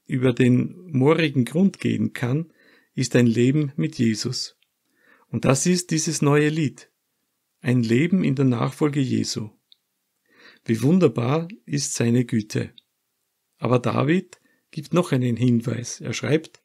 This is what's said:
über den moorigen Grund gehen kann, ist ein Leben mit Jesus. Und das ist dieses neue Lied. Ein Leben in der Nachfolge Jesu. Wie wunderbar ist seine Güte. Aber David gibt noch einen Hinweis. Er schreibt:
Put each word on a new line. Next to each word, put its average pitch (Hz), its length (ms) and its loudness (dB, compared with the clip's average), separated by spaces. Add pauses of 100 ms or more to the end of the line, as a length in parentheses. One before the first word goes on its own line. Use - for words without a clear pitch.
über 131 280 0
den 123 580 2
moorigen 139 540 2
Grund 185 340 0
gehen 110 320 -2
kann, 135 400 -4 (420)
ist 135 220 -2
ein 120 100 6
Leben 135 520 2
mit 160 200 -4
Jesus. 117 600 -4 (720)
Und 117 160 -4
das 135 200 2
ist 175 260 0
dieses 160 300 -2
neue 147 280 2
Lied. 156 420 -4 (720)
Ein 123 200 0
Leben 147 420 2
in 139 120 0
der 135 100 0
Nachfolge 135 540 0
Jesu. 110 500 -4 (1160)
Wie 110 180 -2
wunderbar 147 640 2 (180)
ist 143 300 -6
seine 117 280 2
Güte. 117 520 -4 (840)
Aber 123 220 0
David 127 600 -2 (300)
gibt 151 240 -12
noch 175 180 2
einen 127 240 0
Hinweis. 117 640 0
Er 120 140 -8
schreibt: - 520 -2